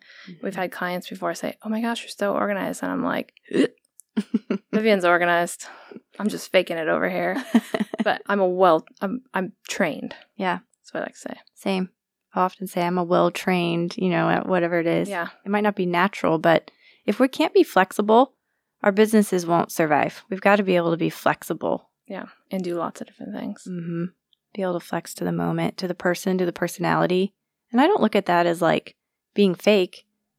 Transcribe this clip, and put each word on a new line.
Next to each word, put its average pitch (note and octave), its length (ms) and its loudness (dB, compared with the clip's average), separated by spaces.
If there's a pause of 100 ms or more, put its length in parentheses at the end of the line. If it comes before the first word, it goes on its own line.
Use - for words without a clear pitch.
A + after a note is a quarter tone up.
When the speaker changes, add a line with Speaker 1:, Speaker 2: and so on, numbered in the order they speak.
(300)
Speaker 1:
Mm-hmm. E3+ 160 -14
Speaker 2:
We've G3 100 -6
had F3+ 160 -4
clients F3+ 380 -6
before F#3 240 -6
say, - 300 -8
"Oh A3 60 -10
my A3 120 -2
gosh, A#3 220 -4
you're - 60 -18
so G3+ 260 -4
organized." G3 480 -2
And F3+ 80 -4
I'm F3 120 -4
like, - 300 -4 (160)
Speaker 1:
<laughs> - 1200 -4
Speaker 2:
"Vivian's G#3+ 340 2
organized. F3 600 2 (540)
I'm G#3 100 -2
just - 220 -10
faking F3+ 260 2
it D#3+ 100 -4
over E3+ 220 0
here." F3+ 400 -4
Speaker 1:
<laughs> - 40 -16 (500)
Speaker 2:
But - 240 -2
I'm G3+ 120 0
a F#3+ 80 4
well, F3+ 380 4 (160)
I'm, G3+ 220 -6 (100)
I'm F#3+ 180 -4 (160)
trained. - 480 -6 (220)
Speaker 1:
Yeah. F#3 220 -4 (220)
Speaker 2:
That's - 120 -20
what - 80 -6
I - 60 -8
like - 80 -16
to - 40 -20
say. - 160 -12 (200)
Speaker 1:
Same. F#3 340 -4 (440)
I F#3+ 60 -2
often F#3 280 -2
say F3 160 -2
I'm F3+ 140 0
a F3+ 60 0
well-trained, F3 920 0
you F#3+ 120 0
know, E3 200 0
at - 180 0
whatever F3 320 0
it E3 80 0
is. E3+ 220 0
Speaker 2:
Yeah. F3 180 -6 (160)
Speaker 1:
It G3 80 -12
might G#3 140 0
not G3+ 100 2
be F3+ 100 -2
natural, F3 540 2
but E3 320 2 (340)
if G#3 140 -2
we C4 80 4
can't D4+ 260 -2
be F#4 100 8
flexible, G#3+ 720 4 (460)
our G3+ 120 2
businesses G#3 520 4
won't E3+ 280 2
survive. D3+ 560 0
We've G3 100 -6
gotta G3+ 240 4
be F#3 140 2
able E3+ 140 2
to E3+ 60 0
be E3 120 0
flexible. - 800 -4 (180)
Speaker 2:
Yeah, F#3+ 200 -14 (220)
and F#3+ 140 -4
do F3 120 -6
lots E3+ 260 -6
of - 60 -16
different - 260 -16
things. - 340 -10
Speaker 1:
Mm-hmm. E3+ 380 -8 (480)
Be G3 80 -8
able F3+ 180 -4
to - 60 -20
flex - 300 -8
to F3 100 -8
the F3 80 -2
moment, E3 460 -2
to F#3 100 -6
the F3 60 -4
person, F#3 420 -2
to F#3 80 0
the F3 80 -4
personality. F3 800 -2 (400)
And A#3+ 80 4
I D4+ 60 4
don't G#4 140 2
look G#3+ 140 0
at G3 120 0
that F3 180 4
as, F3 160 0
like, D#3 340 0 (400)
being G3 180 4
fake. F#3 520 0 (340)